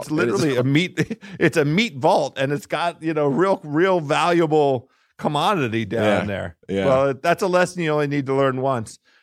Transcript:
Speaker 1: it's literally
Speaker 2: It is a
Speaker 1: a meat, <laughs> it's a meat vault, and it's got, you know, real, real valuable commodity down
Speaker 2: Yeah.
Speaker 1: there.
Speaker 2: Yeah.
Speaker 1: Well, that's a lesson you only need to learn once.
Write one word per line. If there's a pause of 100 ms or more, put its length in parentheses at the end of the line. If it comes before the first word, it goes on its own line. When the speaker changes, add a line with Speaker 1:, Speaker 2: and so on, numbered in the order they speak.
Speaker 1:
it's
literally
Speaker 2:
It
is
a
Speaker 1:
a
meat, (100)
<laughs>
it's
a
meat
vault,
and
it's
got,
you
know,
real,
real
valuable (280)
commodity
down
Speaker 2:
Yeah.
Speaker 1:
there. (140)
Speaker 2:
Yeah.
Speaker 1:
Well,
that's
a
lesson
you
only
need
to
learn
once. (240)